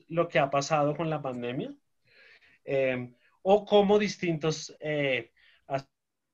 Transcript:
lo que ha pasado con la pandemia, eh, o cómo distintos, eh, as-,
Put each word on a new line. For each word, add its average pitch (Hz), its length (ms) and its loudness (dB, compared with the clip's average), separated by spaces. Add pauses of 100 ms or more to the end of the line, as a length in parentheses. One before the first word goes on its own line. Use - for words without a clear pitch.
lo 165 200 0
que 165 100 -2
ha 139 100 2
pasado 147 480 0
con 160 140 -4
la 151 100 -4
pandemia, 131 540 -6 (880)
eh, 131 480 -2 (300)
o 202 220 4
cómo 208 340 6
distintos, 165 840 -2
eh, 143 520 -2 (340)
as-, 139 240 -6 (440)